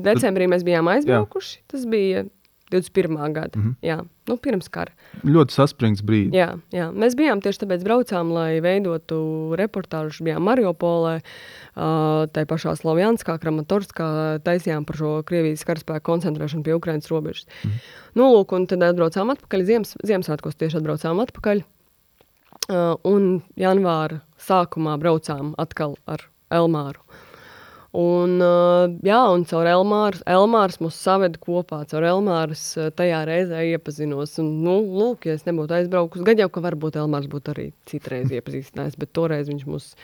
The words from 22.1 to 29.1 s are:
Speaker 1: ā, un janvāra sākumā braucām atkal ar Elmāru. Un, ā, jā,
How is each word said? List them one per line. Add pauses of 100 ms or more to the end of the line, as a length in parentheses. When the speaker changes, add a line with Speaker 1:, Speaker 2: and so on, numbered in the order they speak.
Speaker 1:
ā,
un (120)
janvāra (180)
sākumā
braucām
atkal (120)
ar (280)
Elmāru. (960)
Un,
ā, (140)
jā, (100)